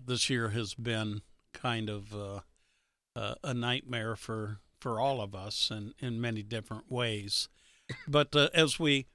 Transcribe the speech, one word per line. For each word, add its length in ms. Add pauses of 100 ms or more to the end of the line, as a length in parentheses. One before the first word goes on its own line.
this 240
year 200
has 260
been 480 (280)
kind 380
of, 260
uh, 240 (800)
uh, 260
a 100
nightmare 640
for, 440 (200)
for 220
all 180
of 160
us 340
in, 300
in 220
many 200
different 480
ways. 600 (580)
But, 280
uh, 160
as 280
we 360